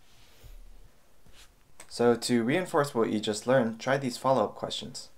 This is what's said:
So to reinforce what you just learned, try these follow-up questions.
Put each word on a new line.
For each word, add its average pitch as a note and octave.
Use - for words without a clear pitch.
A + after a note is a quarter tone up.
So A#2+
to A#2+
reinforce D3+
what A2
you G#2+
just G#2
learned, A#2
try C3+
these C3
follow-up B2+
questions. -